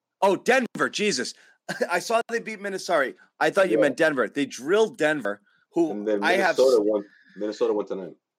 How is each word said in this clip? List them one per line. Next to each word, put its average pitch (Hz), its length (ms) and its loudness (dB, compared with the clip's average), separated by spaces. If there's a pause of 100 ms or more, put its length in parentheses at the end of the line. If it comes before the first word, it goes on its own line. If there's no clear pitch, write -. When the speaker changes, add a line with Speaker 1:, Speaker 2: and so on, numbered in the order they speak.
(200)
Speaker 1:
Oh, 185 160 4
Denver. 226 540 0
Jesus. 165 440 -4 (280)
<laughs> - 280 -6
I 175 100 -2
saw 226 280 -2
they 233 120 -4
beat 196 200 -12
Minnesota. 196 240 -8
Sorry. 143 300 0 (260)
I 156 100 2
thought 190 200 2
you 151 60 0
Speaker 2:
Yeah. 147 60 4
Speaker 1:
meant 139 140 2
Denver. 143 320 2
They 139 180 -4
drilled 170 520 -2
Denver, 143 420 -2 (320)
who 170 200 0
Speaker 2:
And 104 160 -8
then 104 160 0
Speaker 1:
I 165 80 2
have 180 260 2
Speaker 2:
Minnesota 127 240 6
Speaker 1:
s- 101 40 0
Speaker 2:
won. 107 180 0 (320)
Minnesota 107 360 -2
won 104 140 -4
tonight. 90 300 -10 (220)